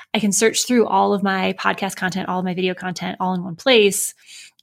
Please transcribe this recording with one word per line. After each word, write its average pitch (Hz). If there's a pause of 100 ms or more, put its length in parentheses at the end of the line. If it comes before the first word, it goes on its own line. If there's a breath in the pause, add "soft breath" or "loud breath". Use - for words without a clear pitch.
(140 loud breath)
I 220
can 202
search -
through 240
all 196
of 190
my 190
podcast 190
content, 185
all 185
of 185
my 185
video 185
content, 185
all 185
in 180
one 175
place, 214 (480 loud breath)